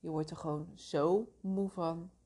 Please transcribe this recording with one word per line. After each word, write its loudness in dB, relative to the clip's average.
Je -8
wordt 0
er -10
gewoon -2
zo 2
moe 0
van. -4